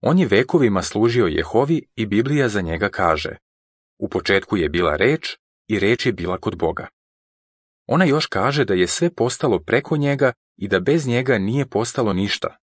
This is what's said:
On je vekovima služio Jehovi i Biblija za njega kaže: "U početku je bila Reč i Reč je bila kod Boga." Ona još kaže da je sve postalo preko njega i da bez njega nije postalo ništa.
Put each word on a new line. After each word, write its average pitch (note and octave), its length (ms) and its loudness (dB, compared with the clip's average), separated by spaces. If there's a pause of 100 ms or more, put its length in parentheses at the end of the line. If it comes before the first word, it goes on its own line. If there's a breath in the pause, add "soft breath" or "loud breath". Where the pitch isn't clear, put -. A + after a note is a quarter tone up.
On D#3+ 180 2
je E3+ 80 2
vekovima G#2+ 540 4
služio A2+ 440 2
Jehovi F2 580 0 (120)
i A2+ 100 -2
Biblija B2+ 440 0
za G2+ 120 -2
njega E2+ 280 -2
kaže: E2 480 -2 (600)
"U - 120 -6
početku G2 480 0
je D#2+ 120 0
bila D#2+ 260 0
Reč B2+ 420 -2 (300)
i G#2+ 120 -2
Reč G#2 260 0
je B2+ 80 0
bila F2+ 240 -6
kod - 180 -6
Boga." E2 320 -4 (1000)
Ona F3 180 2
još D3+ 200 2
kaže C3 400 0
da G2+ 80 -2
je F2+ 140 2
sve E3+ 220 0
postalo A#2+ 500 -2
preko C#3+ 380 -2
njega C#3+ 360 0 (240)
i G2 100 -8
da G2 120 2
bez C#3+ 280 0
njega B2 300 0
nije A2+ 280 0
postalo A2+ 480 -2
ništa. G2 520 -4